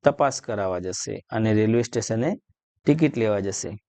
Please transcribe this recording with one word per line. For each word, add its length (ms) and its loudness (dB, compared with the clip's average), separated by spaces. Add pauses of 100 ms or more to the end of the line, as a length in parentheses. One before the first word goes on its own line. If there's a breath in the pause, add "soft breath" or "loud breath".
તપાસ 360 2
કરાવવા 380 -4
જશે 420 -8 (100)
અને 240 2
રેલવે 280 4
સ્ટેશને 540 -2 (480)
ટિકિટ 320 2
લેવા 240 2
જશે. 300 -6 (180)